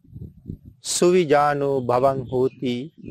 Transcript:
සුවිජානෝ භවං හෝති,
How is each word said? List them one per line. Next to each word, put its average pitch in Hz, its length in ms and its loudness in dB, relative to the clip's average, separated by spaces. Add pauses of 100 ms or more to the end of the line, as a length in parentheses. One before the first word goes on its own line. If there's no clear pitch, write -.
(880)
සුවිජානෝ 147 920 2
භවං 127 440 2
හෝති, 127 500 -2 (360)